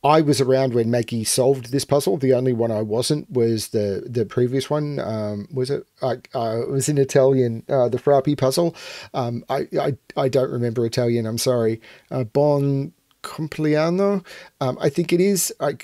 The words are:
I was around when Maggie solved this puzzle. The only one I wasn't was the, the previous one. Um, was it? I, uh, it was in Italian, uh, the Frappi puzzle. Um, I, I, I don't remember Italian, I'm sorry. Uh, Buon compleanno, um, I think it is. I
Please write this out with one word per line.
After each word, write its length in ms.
I 200
was 180
around 340
when 160
Maggie 340
solved 460
this 140
puzzle. 320
The 180
only 180
one 200
I 100
wasn't 480
was 380
the, 380
the 200
previous 420
one. 300
Um, 540
was 180
it? 160
I, 160
uh, 280
it 80
was 180
in 100
Italian, 680
uh, 200
the 100
Frappi 380
puzzle. 380
Um, 340
I, 200
I, 160
I 120
don't 220
remember 340
Italian, 420
I'm 120
sorry. 420
Uh, 140
Buon 680
compleanno, 1040
um, 200
I 80
think 240
it 80
is. 400
I 240